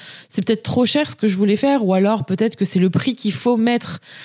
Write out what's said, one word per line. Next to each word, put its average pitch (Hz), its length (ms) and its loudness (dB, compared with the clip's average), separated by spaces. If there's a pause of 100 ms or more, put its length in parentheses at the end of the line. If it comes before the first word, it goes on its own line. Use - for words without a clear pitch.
(300)
c'est - 160 -4
peut-être 220 160 0
trop 247 240 0
cher 294 240 0
ce - 60 -12
que 220 100 -2
je 190 100 0
voulais 202 200 2
faire, 277 280 2
ou 185 80 2
alors 196 320 2
peut-être 220 320 -2
que 202 80 -4
c'est - 140 0
le 185 100 4
prix - 280 -2
qu'il 208 160 -4
faut 240 260 0
mettre 233 400 0 (260)